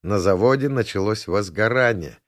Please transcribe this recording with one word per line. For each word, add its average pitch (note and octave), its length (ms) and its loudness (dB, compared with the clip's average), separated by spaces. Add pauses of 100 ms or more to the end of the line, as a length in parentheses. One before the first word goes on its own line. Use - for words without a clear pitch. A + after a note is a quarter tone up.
На G2+ 160 -2
заводе A2 500 2
началось G#2+ 580 -2
возгорание. G#2 1000 -2